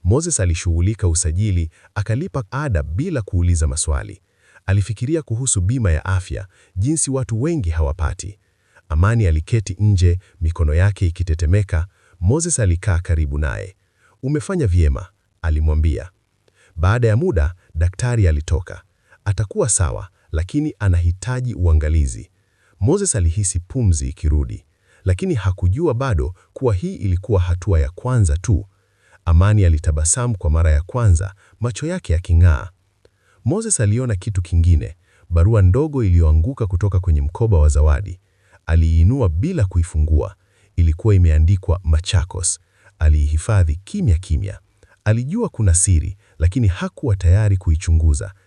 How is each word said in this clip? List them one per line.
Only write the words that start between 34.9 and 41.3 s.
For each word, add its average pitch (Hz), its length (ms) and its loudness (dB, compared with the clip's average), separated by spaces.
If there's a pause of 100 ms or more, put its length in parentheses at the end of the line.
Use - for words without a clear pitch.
barua 95 320 4
ndogo 131 420 2
iliyoanguka 85 640 2
kutoka 92 340 -2
kwenye 78 200 0
mkoba 95 380 0
wa 76 100 6
Zawadi. 73 520 2 (460)
Aliiinua 82 600 4
bila 113 360 -2
kuifungua. 76 720 0 (400)
Ilikuwa 85 380 2
imeandikwa 87 720 4